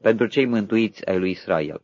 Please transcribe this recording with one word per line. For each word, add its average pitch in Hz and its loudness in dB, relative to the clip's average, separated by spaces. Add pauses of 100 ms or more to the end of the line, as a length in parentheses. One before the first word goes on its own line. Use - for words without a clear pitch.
pentru 113 2
cei 135 2
mântuiți 113 0
ai 95 0
lui 92 0
Israel. 80 -4